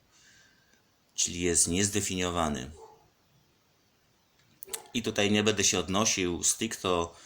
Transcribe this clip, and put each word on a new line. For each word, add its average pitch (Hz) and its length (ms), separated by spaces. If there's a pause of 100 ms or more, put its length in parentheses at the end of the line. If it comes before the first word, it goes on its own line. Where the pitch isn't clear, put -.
(1160)
czyli 87 260
jest 101 260
niezdefiniowany. 87 1040 (2250)
I 120 80
tutaj 107 300
nie 104 120
będę 101 200
się 92 160
odnosił 92 640
stricto 90 720 (100)